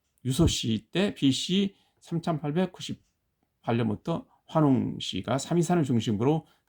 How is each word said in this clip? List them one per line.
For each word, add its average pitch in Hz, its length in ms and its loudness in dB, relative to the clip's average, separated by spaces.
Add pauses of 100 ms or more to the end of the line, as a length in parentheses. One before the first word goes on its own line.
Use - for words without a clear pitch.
(240)
유소시 123 680 0
때 196 240 -2
비씨 180 600 0 (240)
삼천팔백구십팔 - 1800 -6
년부터 113 500 -4 (200)
환웅 135 520 2
씨가 - 380 -4
삼이산을 170 460 0
중심으로 127 600 0 (240)